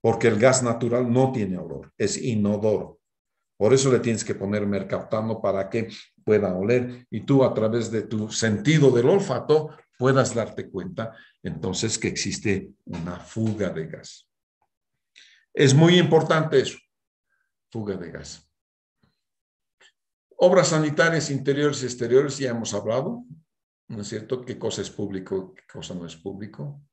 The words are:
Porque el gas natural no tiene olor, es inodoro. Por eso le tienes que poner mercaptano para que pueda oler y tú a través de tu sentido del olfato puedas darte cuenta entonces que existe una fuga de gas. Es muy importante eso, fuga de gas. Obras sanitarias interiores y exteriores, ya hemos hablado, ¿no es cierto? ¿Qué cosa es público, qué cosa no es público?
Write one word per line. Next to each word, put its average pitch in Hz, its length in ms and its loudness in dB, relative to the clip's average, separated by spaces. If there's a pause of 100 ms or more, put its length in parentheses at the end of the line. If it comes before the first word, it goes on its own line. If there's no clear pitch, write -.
Porque 113 260 2
el 104 120 4
gas 127 220 6
natural 120 500 0
no 127 200 4
tiene 98 260 -4
olor, 80 400 -12
es 104 200 -2
inodoro. 107 840 -2 (580)
Por 110 160 4
eso 131 180 4
le 113 80 4
tienes 113 240 -2
que 104 120 -6
poner 101 320 -2
mercaptano 104 720 -4
para 98 280 -2
que 110 200 -4 (340)
pueda 98 300 2
oler 120 560 -2
y 107 120 -6
tú 139 220 4
a 120 100 2
través 110 360 0
de 110 140 -4
tu 107 260 -6
sentido 123 600 4
del 120 180 4
olfato 151 600 2 (280)
puedas 123 380 2
darte 107 340 -4
cuenta 90 460 -8 (260)
entonces 92 560 -4
que 104 120 -2
existe - 640 -4 (120)
una 87 320 -10
fuga 104 520 -4
de 80 180 -8
gas. - 420 -18 (1200)
Es 135 200 4
muy 170 240 8
importante 156 640 4
eso, - 180 -2 (920)
fuga 101 240 -6
de 85 160 -12
gas. - 400 -16 (1800)
Obras 180 320 6
sanitarias 156 640 0
interiores 139 500 -2
y 127 40 -6
exteriores, 127 520 2
ya 135 120 -4
hemos 113 240 -6
hablado, 139 500 -4 (640)
¿no 107 140 -10
es 101 60 -10
cierto? 113 340 -8
¿Qué 107 180 -12
cosa 104 220 -6
es 95 80 -8
público, 95 640 -8
qué - 180 -20
cosa 92 220 -14
no 85 120 -12
es 80 120 -16
público? 107 640 -12 (120)